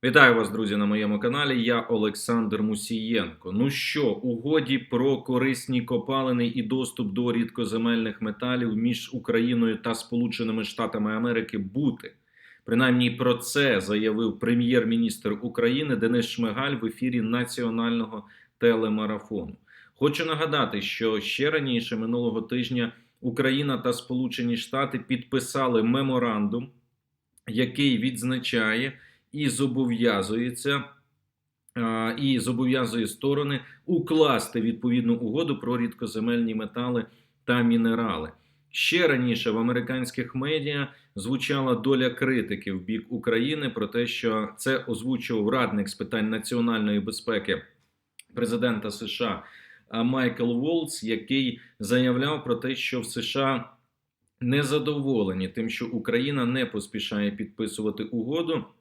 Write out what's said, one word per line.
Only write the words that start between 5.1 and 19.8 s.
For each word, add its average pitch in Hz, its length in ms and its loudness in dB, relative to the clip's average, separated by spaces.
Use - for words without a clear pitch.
корисні 127 600 0
копалини 123 680 0
і 117 160 -2
доступ 120 500 -2
до 120 180 0
рідкоземельних 113 920 -2
металів 117 540 -2
між 113 380 0
Україною 117 640 2
та 113 180 -2
Сполученими 113 680 -2
Штатами 107 520 -2
Америки 113 420 0
бути. 117 560 -2
Принаймні 123 460 4
про 120 220 2
це 120 480 2
заявив 107 580 0
прем'єр-міністр 117 1000 2
України 123 540 0
Денис 117 320 2
Шмигаль 120 480 -2
в 113 100 -4
ефірі 120 360 -2
національного 117 1040 -2
телемарафону. 107 960 0